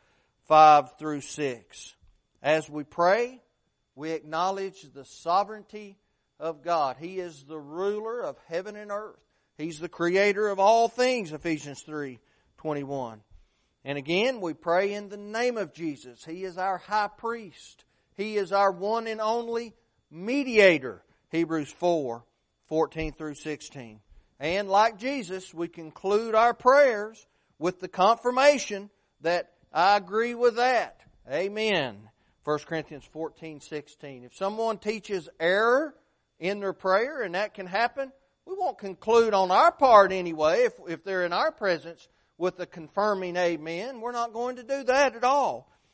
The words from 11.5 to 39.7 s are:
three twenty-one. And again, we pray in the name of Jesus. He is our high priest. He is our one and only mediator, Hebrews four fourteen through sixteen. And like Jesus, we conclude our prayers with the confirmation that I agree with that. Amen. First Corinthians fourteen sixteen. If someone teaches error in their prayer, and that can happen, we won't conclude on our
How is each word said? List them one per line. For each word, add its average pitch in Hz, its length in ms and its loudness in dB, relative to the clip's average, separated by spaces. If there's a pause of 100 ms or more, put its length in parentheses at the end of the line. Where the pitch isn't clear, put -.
three 143 380 -10 (400)
twenty-one. 135 640 -8 (640)
And 143 140 -8
again, 196 440 -2
we 165 120 -6
pray 190 400 0
in 208 160 -12
the 202 80 -16
name 226 400 -4
of 175 160 -6
Jesus. 147 500 -12
He 175 200 -12
is 180 140 -10
our 185 200 -4
high 208 400 -4
priest. 226 640 -12 (320)
He 214 220 -4
is 190 160 -2
our 196 180 4
one 214 360 -4
and 220 120 -8
only 233 540 -4 (360)
mediator, 190 920 2 (280)
Hebrews 160 380 -2
four 143 540 -2 (440)
fourteen 156 440 -2
through 151 240 -12
sixteen. 123 640 -12 (400)
And 190 300 -4
like 214 280 4
Jesus, 196 560 -8
we 170 140 -8
conclude 196 640 -4
our 233 200 4
prayers 233 760 2 (320)
with 175 220 -4
the 180 80 -12
confirmation 226 1000 2 (300)
that 170 320 -2 (220)
I 190 240 4
agree 214 360 -2
with 233 220 2
that. 233 460 0 (280)
Amen. 185 680 -2 (480)
First 151 220 -4
Corinthians 156 440 -8
fourteen 156 480 -12
sixteen. 143 640 -14
If 123 100 -20
someone 214 440 -4
teaches 208 500 -6 (140)
error 233 520 2 (460)
in 202 220 -4
their 196 100 -4
prayer, 233 500 0
and 180 140 -6
that 202 180 -4
can 185 140 -14
happen, 240 460 -4 (320)
we - 120 -12
won't 202 200 -4
conclude 220 560 2
on 190 180 2
our 302 220 6